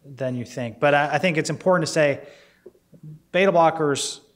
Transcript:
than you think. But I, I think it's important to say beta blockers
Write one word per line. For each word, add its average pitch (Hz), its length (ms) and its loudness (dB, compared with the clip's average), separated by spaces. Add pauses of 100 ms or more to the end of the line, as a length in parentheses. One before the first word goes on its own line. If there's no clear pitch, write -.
than 131 300 -8
you 120 100 -8
think. 117 340 -10
But 143 140 2
I, 147 220 0
I - 20 0
think 175 180 0
it's 160 140 -2
important 170 380 0
to - 40 -8
say 147 300 0 (1120)
beta 190 180 4
blockers 160 680 0 (140)